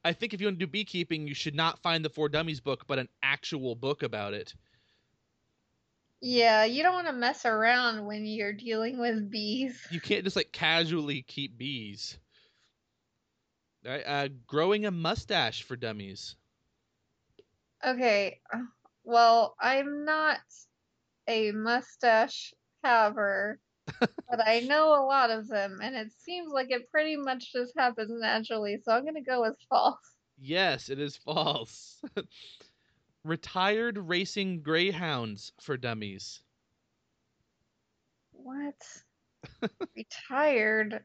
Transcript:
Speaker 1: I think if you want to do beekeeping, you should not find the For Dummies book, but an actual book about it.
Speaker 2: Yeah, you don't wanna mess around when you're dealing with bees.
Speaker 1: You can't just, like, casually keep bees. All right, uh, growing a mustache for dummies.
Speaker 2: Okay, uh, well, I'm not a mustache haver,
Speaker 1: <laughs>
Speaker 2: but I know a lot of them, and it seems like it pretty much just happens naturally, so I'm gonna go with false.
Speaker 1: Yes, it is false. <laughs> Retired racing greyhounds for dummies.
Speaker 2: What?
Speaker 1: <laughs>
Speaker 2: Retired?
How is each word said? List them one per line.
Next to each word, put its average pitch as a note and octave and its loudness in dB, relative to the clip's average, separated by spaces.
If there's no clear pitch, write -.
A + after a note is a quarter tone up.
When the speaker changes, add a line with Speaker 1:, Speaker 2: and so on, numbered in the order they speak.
Speaker 1:
I E3+ 2
think G#3+ -6
if F#3 -8
you G#3 0
want F#3 -2
to F#3 0
do C#3 -10
beekeeping, E3+ -4
you C#3+ -8
should C#3+ -6
not E3 0
find E3 0
the D3 -2
For D3+ 0
Dummies D3+ -2
book, C3+ -4
but C3+ 0
an B2+ -6
actual C3 -2
book C3+ -4
about G#2+ -4
it. - -10
Speaker 2:
Yeah, A#3 6
you C4 0
don't F4+ 6
wanna E4+ -2
mess B3 -2
around A3+ 2
when G#3+ -6
you're G#3+ -4
dealing A3+ -4
with A3 -2
bees. A#3 -4
Speaker 1:
You E3+ -6
can't G3 -2
just, F#3+ -4
like, F3 -2
casually D#3+ 0
keep C#3 -10
bees. A2+ -10
All B2 -8
right, C#3+ -8
uh, C#3+ -2
growing F#3+ 2
a G3+ -2
mustache E3 -2
for B2+ -8
dummies. G#2+ -10
Speaker 2:
Okay, A#3+ 2
uh, A#3 -6
well, A#3 6
I'm C#4 0
not D#4 2
a A3 0
mustache A#3 2
haver, G#3+ 2
Speaker 1:
<laughs> - -14
Speaker 2:
but A3+ 0
I A#3 4
know D4 4
a C#4+ 8
lot C4 4
of A3 -4
them, G3 -4
and B3+ -6
it A3 -6
seems E4+ -10
like C4 -2
it B3 -4
pretty D#4 2
much C4 -4
just B3 -4
happens A3+ 0
naturally, A3 -2
so A#3 0
I'm B3 4
gonna D#4 -6
go B3 0
with A3 0
false. - 4
Speaker 1:
Yes, C#3 0
it C3+ -4
is C#3+ -6
false. D3+ -4
<laughs> - -14
Retired G3 0
racing F3+ -2
greyhounds D#3 -2
for C#3 -6
dummies. A2 -8
Speaker 2:
What? C#4 -10
Speaker 1:
<laughs> - -10
Speaker 2:
Retired? A3 0